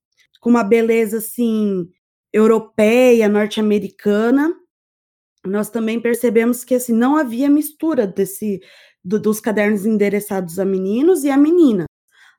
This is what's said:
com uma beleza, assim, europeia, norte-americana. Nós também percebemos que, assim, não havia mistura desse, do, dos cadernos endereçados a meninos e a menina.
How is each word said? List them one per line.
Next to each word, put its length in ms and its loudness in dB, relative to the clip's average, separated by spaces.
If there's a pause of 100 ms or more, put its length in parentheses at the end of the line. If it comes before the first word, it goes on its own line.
(420)
com 80 -2
uma 140 2
beleza, 560 0
assim, 680 -4 (420)
europeia, 1000 4
norte-americana. 1200 0 (920)
Nós 260 -4
também 300 -4
percebemos 640 0
que, 120 -2
assim, 180 -2
não 220 2
havia 340 -2
mistura 560 0
desse, 540 -6 (440)
do, 160 -2
dos 200 -2
cadernos 460 -2
endereçados 720 -2
a 60 -2
meninos 580 0
e 60 0
a 80 0
menina. 480 4 (540)